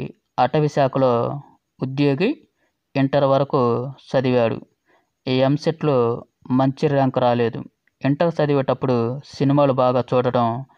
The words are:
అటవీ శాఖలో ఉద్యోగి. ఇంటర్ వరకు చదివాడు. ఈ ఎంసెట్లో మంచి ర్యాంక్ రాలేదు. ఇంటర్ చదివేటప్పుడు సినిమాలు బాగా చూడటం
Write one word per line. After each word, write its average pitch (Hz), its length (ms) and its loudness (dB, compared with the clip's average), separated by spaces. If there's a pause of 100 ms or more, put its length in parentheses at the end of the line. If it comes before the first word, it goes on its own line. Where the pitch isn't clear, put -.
(420)
అటవీ 151 320 0
శాఖలో 135 380 0 (720)
ఉద్యోగి. 143 440 0 (720)
ఇంటర్ 139 320 2
వరకు 139 300 0 (480)
చదివాడు. 123 480 0 (680)
ఈ 131 80 -2 (120)
ఎంసెట్లో 147 500 0 (600)
మంచి 135 340 0
ర్యాంక్ 135 320 0
రాలేదు. 120 360 0 (420)
ఇంటర్ 147 360 0
చదివేటప్పుడు 135 580 0 (400)
సినిమాలు 139 460 2
బాగా 127 180 2 (100)
చూడటం 123 360 0 (320)